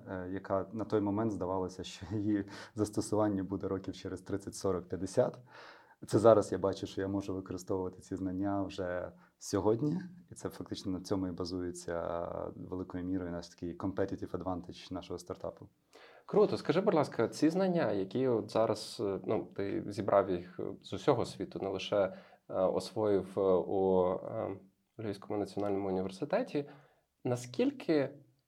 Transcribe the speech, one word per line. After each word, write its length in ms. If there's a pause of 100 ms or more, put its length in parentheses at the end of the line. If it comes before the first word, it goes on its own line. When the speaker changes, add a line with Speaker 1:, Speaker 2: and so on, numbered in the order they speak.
Speaker 1:
е, 240
яка 400
на 120
той 160
момент 320
здавалося, 520
що 280
її 320 (300)
застосування 680
буде 260
років 260
через 260
тридцять, 340
сорок, 340
п'ятдесят. 500 (680)
Це 120
зараз 340
я 60
бачу, 280
що 140
я 80
можу 260
використовувати 640
ці 160
знання 460
вже 500 (260)
сьогодні, 600 (300)
і 40
це 140
фактично 440
на 80
цьому 280
і 20
базується, 920
е, 340
великою 480
мірою 280
наш 160
такий 280
competitive 540
advantage 600
нашого 260
стартапу. 500 (580)
Speaker 2:
Круто. 300
Скажи, 240
будь 140
ласка, 340
ці 220
знання, 420
які 360
от 220
зараз, 500
е, 260
ну, 180 (120)
ти 320
зібрав 420
їх, 300
е, 40 (180)
з 100
усього 320
світу, 380
не 60
лише, 280
е, 580
освоїв, 840
е, 20
у, 640 (100)
е, 420 (420)
Львівському 400
національному 500
університеті, 800 (560)
наскільки 840 (400)